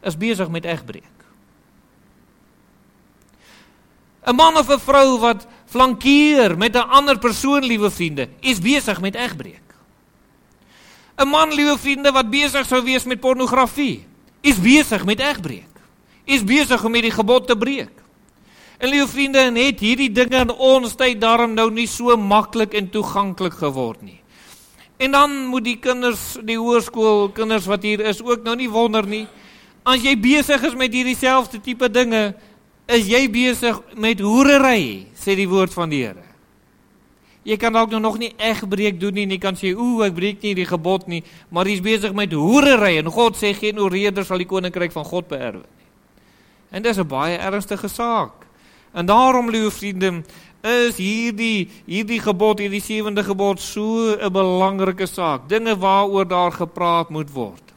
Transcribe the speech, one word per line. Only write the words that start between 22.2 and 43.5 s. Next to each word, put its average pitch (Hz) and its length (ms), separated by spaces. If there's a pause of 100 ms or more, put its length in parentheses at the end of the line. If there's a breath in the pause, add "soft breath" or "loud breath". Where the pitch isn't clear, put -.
en 202 160
toeganklik 196 640
geword 131 480
nie. 92 200 (760 soft breath)
En 262 140
dan 285 340
moet 254 180
die 233 140
kinders, 247 680
die 226 140
hoërskool 220 720
kinders 220 360
wat 202 180
hier 214 160
is, 214 220
ook 233 220
nou 226 120
nie 247 140
wonder 220 380
nie. 214 200 (560 loud breath)
As 254 180
jy 269 180
besig 277 440
is 240 120
met 254 180
hierdie 254 220
selfde 254 460
tipe 247 280
dinge, 220 460 (520 soft breath)
is 233 200
jy 247 220
besig 240 520 (140)
met 220 240
hoerery, 226 960
sê 196 200
die 190 140
woord 185 240
van 170 160
die 143 140
Here. 92 220 (1160 soft breath)
Jy 214 140
kan 226 160
dalk 226 160
nou 220 100
nog 220 180
nie 226 200
egbreek 208 640
doen 196 140
nie, 208 100
en 196 80
jy 190 60
kan 190 180
sê, 185 200
"Oeh, 233 300
ek 190 80
breek 202 300
nie 208 100
die 180 120
gebod 180 420
nie," 170 160 (260 loud breath)
maar 175 160
jy 208 80
is 185 80
besig 208 320
met 202 180
hoerery, 208 640
en 156 140
God 226 240
sê, 202 200